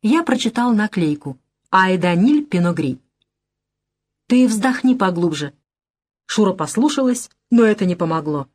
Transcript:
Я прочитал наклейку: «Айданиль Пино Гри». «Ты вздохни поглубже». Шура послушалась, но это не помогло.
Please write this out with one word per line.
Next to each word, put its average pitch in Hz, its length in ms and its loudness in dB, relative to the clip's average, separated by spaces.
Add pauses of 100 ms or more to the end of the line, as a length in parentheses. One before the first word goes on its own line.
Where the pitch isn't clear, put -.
Я 302 220 0
прочитал 247 500 -2
наклейку: 160 640 -4 (320)
«Айданиль 185 760 2
Пино 175 280 -2
Гри». 143 260 -4 (1300)
«Ты 254 200 4
вздохни 247 480 0
поглубже». 170 580 -2 (720)
Шура 196 280 0
послушалась, 247 760 -2 (220)
но 240 120 6
это 214 220 2
не 180 100 0
помогло. 156 600 -4